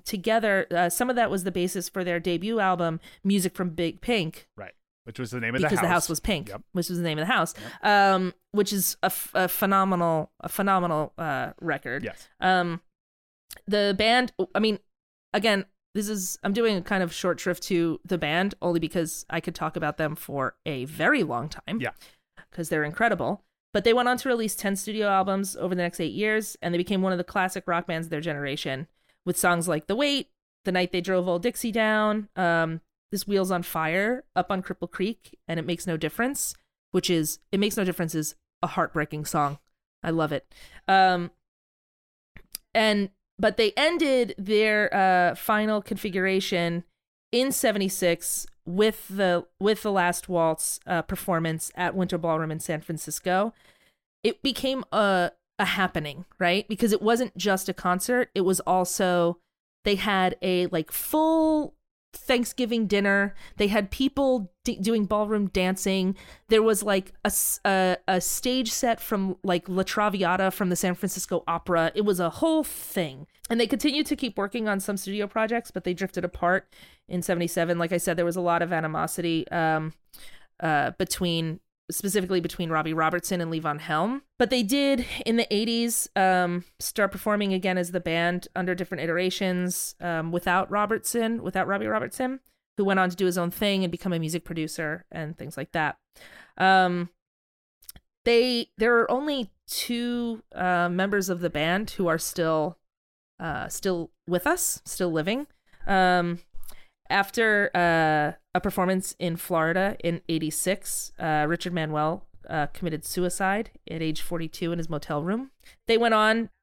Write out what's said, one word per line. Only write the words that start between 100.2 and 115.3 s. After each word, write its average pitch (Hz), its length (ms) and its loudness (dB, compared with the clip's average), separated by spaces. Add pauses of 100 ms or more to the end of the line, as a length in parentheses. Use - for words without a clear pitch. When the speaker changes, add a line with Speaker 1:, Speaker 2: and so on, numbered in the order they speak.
Speaker 1:
uh, 175 320 2
members 190 420 0
of 175 120 -2
the 175 80 0
band 170 420 0
who 180 160 0
are 165 100 2
still, 160 600 0 (640)
uh, 165 260 -6
still 180 440 -2 (140)
with 175 220 0
us, - 380 -2
still 180 260 -2
living. 190 360 -2 (380)
Um, 180 540 4 (680)
after, 208 680 2
uh, 160 640 2 (160)
a 180 60 0
performance 185 580 0
in 165 160 -2
Florida 170 680 0
in 170 260 -2
eighty-six, 160 920 -2
uh, 151 300 0
Richard 175 240 -4
Manuel, 156 540 -2 (200)
uh, 147 200 -2
committed 156 360 -6
suicide 190 680 -2 (180)
at 165 140 -6
age 160 180 -2
forty-two 165 500 -4
in 170 60 -2
his 165 120 -4
motel 147 340 -4
room. 226 260 -4 (380)